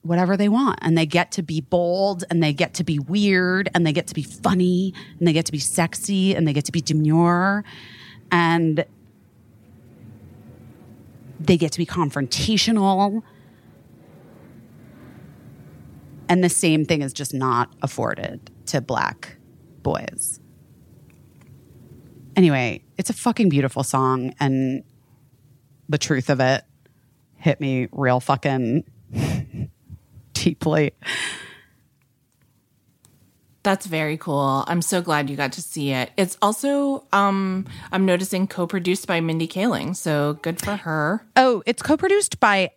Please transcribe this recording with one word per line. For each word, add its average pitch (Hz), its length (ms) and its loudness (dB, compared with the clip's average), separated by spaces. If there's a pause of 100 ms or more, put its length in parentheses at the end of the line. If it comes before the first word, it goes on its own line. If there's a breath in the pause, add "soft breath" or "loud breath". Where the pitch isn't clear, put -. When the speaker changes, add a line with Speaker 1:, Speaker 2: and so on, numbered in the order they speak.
Speaker 1:
whatever 175 360 2
they 208 120 2
want. 240 320 2
And 165 160 4
they 160 80 4
get 170 280 0
to 180 100 -4
be 156 180 -4
bold, 180 680 0
and 165 120 2
they 151 120 2
get 151 220 -2
to - 80 -4
be 147 160 0
weird, 185 760 2
and 170 120 4
they 151 80 2
get - 140 -2
to - 60 -12
be 147 100 -4
funny, 180 720 0 (240 loud breath)
and 175 100 2
they 160 60 4
get 160 120 2
to - 60 -6
be 151 80 -4
sexy, 185 760 0
and 160 120 2
they 143 60 0
get 143 120 0
to - 60 -8
be 165 100 -2
demure, 170 800 2 (680 loud breath)
and 170 540 4 (2500)
they 165 180 4
get 156 160 0
to - 40 -6
be 170 80 -2
confrontational. 196 1400 0 (3000 loud breath)
And 180 120 4
the 180 80 4
same 156 360 2
thing 151 160 0
is 135 100 -4
just 143 220 -10
not 127 480 0
afforded - 680 -6 (160)
to 139 120 -2
Black - 560 -4 (480)
boys. - 560 -6 (2000)
Anyway, 135 460 4 (160)
it's 185 120 -6
a 220 40 -6
fucking 220 360 0
beautiful 139 340 0
song, 131 560 0
and 135 440 0 (1040)
the 147 80 0
truth 139 320 -2
of 135 100 2
it 131 240 2 (720)
hit - 220 0
me 131 320 -2
real 127 280 2
fucking 131 640 0 (300)
<laughs> - 560 -4 (640)
deeply. 156 580 0 (2750 loud breath)
Speaker 2:
That's 196 220 0
very 156 320 -2
cool. 139 480 0
I'm 170 160 0
so 180 200 0
glad 147 280 0
you 139 60 -6
got 139 180 -2
to 180 80 -10
see 143 300 -6
it. 127 260 -2
It's 190 240 0
also, 277 720 0
um, 196 540 0 (240 loud breath)
I'm 190 140 2
noticing, 185 420 0
co-produced 180 580 -2
by 170 160 0
Mindy 160 260 -2
Kaling, 185 480 -2
so 151 460 -2
good 165 180 -6
for 202 180 -4
her. 160 580 -4
Speaker 1:
Oh, 254 320 4
it's - 160 -4
co-produced 381 560 0
by 196 360 2